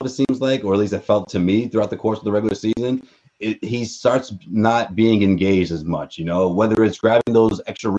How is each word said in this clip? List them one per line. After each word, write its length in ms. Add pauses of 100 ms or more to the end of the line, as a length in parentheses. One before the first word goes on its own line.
it 60
seems 320
like, 240
or 80
at 80
least 100
it 80
felt 300
to 100
me 300
throughout 220
the 40
course 240
of 60
the 80
regular 220
season, 520 (320)
it, 240
he 220
starts 480 (140)
not 500
being 260
engaged 480
as 140
much, 320
you 80
know, 240
whether 340
it's 160
grabbing 340
those 340
extra 320